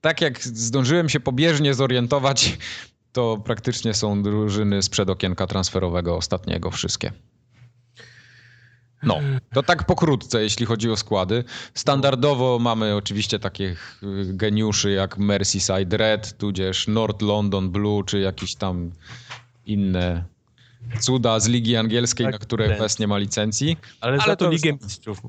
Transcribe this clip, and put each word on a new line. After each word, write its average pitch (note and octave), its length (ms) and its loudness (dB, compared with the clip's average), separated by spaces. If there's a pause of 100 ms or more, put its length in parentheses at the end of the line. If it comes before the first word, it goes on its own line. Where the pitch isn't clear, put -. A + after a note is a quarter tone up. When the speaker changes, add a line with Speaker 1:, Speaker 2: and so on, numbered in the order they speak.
Speaker 1:
tak D#3 200 2
jak C#3+ 220 -2
zdążyłem B2+ 640 2
się D3 100 2
pobieżnie C#3+ 540 2
zorientować, C3 840 2 (540)
to A2+ 260 0
praktycznie A2+ 560 -2
są G#2 300 0
drużyny G#2 580 2
sprzed F#2+ 280 0
okienka F#2 380 0
transferowego F2 680 0
ostatniego E2+ 540 -4
wszystkie. - 400 -4 (1900)
No, F#2 160 2 (340)
to C3 100 2
tak F3 220 2
pokrótce, C#3+ 580 2
jeśli A2 220 -2
chodzi A2+ 260 0
o A2 60 0
składy. G#2 460 0 (300)
Standardowo C3+ 840 2
mamy A2 360 2
oczywiście G#2 440 -2
takich, F#2 640 -6
y, G2 300 -4
geniuszy G#2 580 0
jak G2 260 0
Merseyside G2 800 0
Red, A2 400 0
tudzież F#2+ 500 -2
North G#2+ 340 0
London G2+ 500 2
Blue, G#2 320 0
czy G2+ 160 -2
jakieś F#2+ 360 -4
tam F2+ 360 -4 (720)
inne F2+ 580 0 (760)
cuda A#2 400 2
z G#2+ 80 0
Ligi A#2 280 2
Angielskiej, A2+ 500 2
Speaker 2:
Tak, G#2 80 -2
Speaker 1:
na G#2+ 60 -10
które A2 300 0
Speaker 2:
ten. G#2 80 2
Speaker 1:
pes G#2+ 220 -2
nie G#2+ 80 0
ma G2+ 100 2
licencji. G#2+ 600 -2 (240)
Speaker 2:
Ale B2 120 0
Speaker 1:
Ale C#3 80 2
Speaker 2:
za G#3+ 140 4
to F#3+ 100 0
Speaker 1:
to E3+ 60 4
już D#3+ 120 0
Speaker 2:
Ligę D3+ 140 2
Speaker 1:
tam G#2 100 -12
Speaker 2:
Mistrzów. G2+ 420 -10